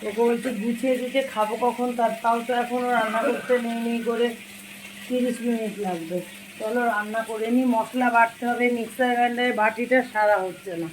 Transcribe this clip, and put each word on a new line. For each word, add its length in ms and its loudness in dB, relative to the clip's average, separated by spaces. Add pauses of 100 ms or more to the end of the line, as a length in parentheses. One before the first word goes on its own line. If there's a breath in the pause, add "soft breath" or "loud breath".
ওকে 220 -4
বলছে 200 0 (140)
গুছিয়ে 380 0
দিতে 200 0 (120)
খাবো 220 0 (100)
কখন, 240 0 (100)
তার, 140 2 (100)
তাও 240 2
তো 60 -2 (100)
এখনও 260 -2 (100)
রান্না 300 0
করতে 260 2 (100)
নেই 220 -2
নেই 220 0
করে 180 2 (800)
তিরিশ 300 0 (100)
মিনিট 280 -2 (120)
লাগবে। 320 -4 (400)
চলো 220 -2 (120)
রান্না 280 -2 (100)
করে 240 -4
নিই, 200 4
মশলা 420 2
বাটতে 340 4
হবে, 140 0 (120)
মিক্সার 400 0
গ্রাইন্ডারে 440 2
বাটিটা 380 2 (140)
সারা 320 4
হচ্ছে 360 -8
না 120 -4